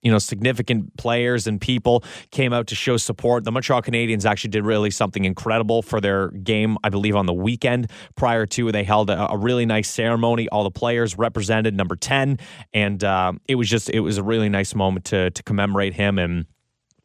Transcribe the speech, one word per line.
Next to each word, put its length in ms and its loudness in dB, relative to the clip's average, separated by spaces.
you 80 2
know, 80 6
significant 800 -2
players 500 0
and 140 -2
people 460 2
came 220 0
out 140 0
to 60 -8
show 220 0
support. 480 0
The 80 -4
Montreal 300 0
Canadiens 420 0
actually 280 0
did 120 0
really 280 2
something 340 0
incredible 560 0
for 180 -2
their 300 0
game, 560 0
I 20 2
believe, 300 0
on 80 2
the 80 0
weekend 580 0
prior 300 2
to. 260 -2
They 140 0
held 240 4
a, 200 0
a 60 -2
really 300 0
nice 240 0
ceremony. 580 0
All 160 0
the 80 -2
players 460 -2
represented 580 0
number 220 -2
ten, 420 0
and, 300 0
uh, 300 2
it 60 0
was 120 0
just, 220 0
it 100 0
was 180 0
a 60 -2
really 240 0
nice 260 0
moment 340 0
to, 240 0
to 120 -10
commemorate 520 0
him. 220 0
And 280 0